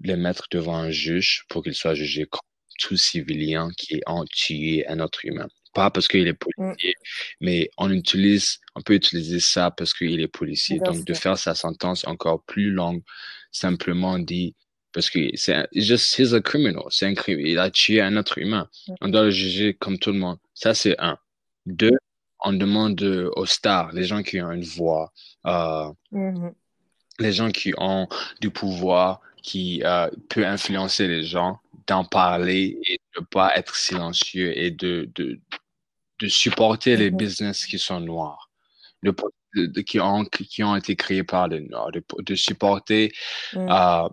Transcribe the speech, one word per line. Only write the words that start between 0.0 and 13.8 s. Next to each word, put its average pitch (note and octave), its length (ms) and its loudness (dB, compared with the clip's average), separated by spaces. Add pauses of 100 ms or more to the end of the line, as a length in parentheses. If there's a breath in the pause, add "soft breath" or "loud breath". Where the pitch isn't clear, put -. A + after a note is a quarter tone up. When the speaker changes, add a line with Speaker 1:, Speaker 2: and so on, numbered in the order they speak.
Speaker 1:
les F#2 160 -2
mettre F2 340 -2
devant E2+ 240 -2
un E2 160 -2
juge D#2+ 580 0
pour - 140 -6
qu'ils - 120 -6
soient E2 200 0
jugés D2 300 -4
comme - 160 -10 (380)
tout - 180 -2
civilien D#2+ 800 0
qui - 300 -6
ont E2+ 180 -2
tué D#2 600 -2
un D#2+ 120 -4
autre - 240 -6
humain. - 240 -6 (260)
Pas G2 160 4
parce F#2+ 180 2
qu'il F#2 200 4
est E2+ 60 2
Speaker 2:
Mm. - 120 -8 (200)
Speaker 1:
policier, F2+ 280 -2 (460 loud breath)
mais F2 380 0
on G2 140 0
utilise, G2 680 2 (160)
on - 60 -12
peut G#2+ 120 4
utiliser F2 460 2
ça F2 320 2
parce - 220 -2
qu'il E2 260 -2
est D#2+ 80 0
policier. D#2 520 -2
Speaker 2:
Bien F#2 120 0
Speaker 1:
Donc, E2 140 -6
de F2+ 80 -2
Speaker 2:
sûr. - 100 -4
Speaker 1:
faire F#2+ 140 0
sa E2+ 180 -2
sentence F2+ 520 -4
encore E2 360 -2
plus G#2 280 -2
longue, F2 300 -2 (500 loud breath)
simplement F2+ 680 0